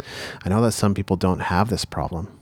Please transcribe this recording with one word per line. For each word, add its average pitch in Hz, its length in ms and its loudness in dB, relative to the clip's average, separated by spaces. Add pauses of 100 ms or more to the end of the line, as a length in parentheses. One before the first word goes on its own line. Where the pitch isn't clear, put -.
(440)
I 90 40 -4
know 101 140 4
that 117 100 4
some 101 220 2
people 98 220 0
don't 92 240 2
have 95 280 2
this 151 160 -2
problem, - 580 -6